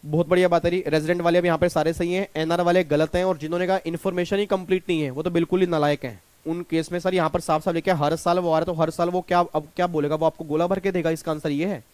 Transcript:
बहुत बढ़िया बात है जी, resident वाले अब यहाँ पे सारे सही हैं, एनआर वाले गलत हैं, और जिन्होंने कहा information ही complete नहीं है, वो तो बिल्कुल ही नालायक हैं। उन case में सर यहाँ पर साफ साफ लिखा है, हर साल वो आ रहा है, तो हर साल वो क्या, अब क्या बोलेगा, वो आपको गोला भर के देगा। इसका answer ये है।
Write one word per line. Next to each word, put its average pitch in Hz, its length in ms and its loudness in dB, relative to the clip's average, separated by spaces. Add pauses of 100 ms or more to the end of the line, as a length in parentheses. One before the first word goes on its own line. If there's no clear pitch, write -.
बहुत 151 220 0
बढ़िया 180 200 4
बात 170 180 2
है 175 60 2
जी, 180 160 -2
resident 156 340 0
वाले 170 180 4
अब 175 60 0
यहाँ 165 120 2
पे 175 120 2
सारे 160 240 0
सही 175 200 -2
हैं, 190 220 -2
एनआर 160 260 0
वाले 175 220 4
गलत 151 320 0
हैं, 180 100 2
और 185 120 0
जिन्होंने 170 300 -4
कहा 190 180 0
information 180 520 -2
ही 208 80 0
complete 185 440 -2
नहीं 160 120 0
है, 143 80 -2
वो 143 140 -6
तो 180 60 -2
बिल्कुल 175 320 0
ही 180 60 4
नालायक 147 380 0
हैं। 107 180 -12 (240)
उन 170 220 -6
case 160 220 -2
में 175 80 -4
सर 185 140 -2
यहाँ 165 160 2
पर 175 100 -2
साफ 156 260 -2
साफ 175 80 0
लिखा 165 200 0
है, 151 60 0
हर 151 160 0
साल 175 240 0
वो 170 120 0
आ 160 80 2
रहा - 0 -
है, 170 60 0
तो 170 160 -2
हर 160 80 2
साल 175 200 -2
वो 180 120 -2
क्या, 175 180 2
अब 156 360 -2
क्या 180 120 0
बोलेगा, 151 280 0
वो 160 100 -2
आपको 160 200 0
गोला 156 220 0
भर 185 120 0
के 190 120 -2
देगा। 170 180 0
इसका 160 220 -4
answer 147 200 -2
ये 147 140 -2
है। 175 180 -6 (100)